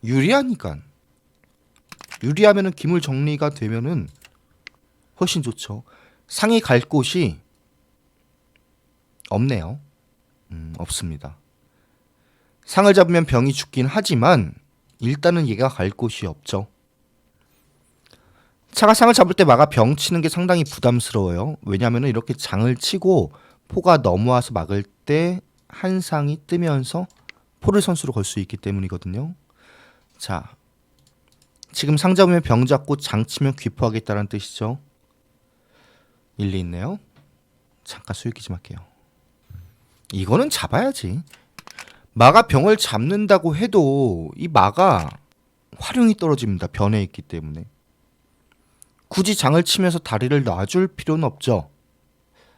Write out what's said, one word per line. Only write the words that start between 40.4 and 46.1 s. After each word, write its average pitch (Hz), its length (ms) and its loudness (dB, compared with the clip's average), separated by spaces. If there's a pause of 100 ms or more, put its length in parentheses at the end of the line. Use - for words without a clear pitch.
잡아야지. 160 720 -4 (920)
마가 156 340 8
병을 175 300 4
잡는다고 170 800 0
해도 139 800 0
이 170 120 -8
마가 104 600 2 (680)
활용이 226 380 2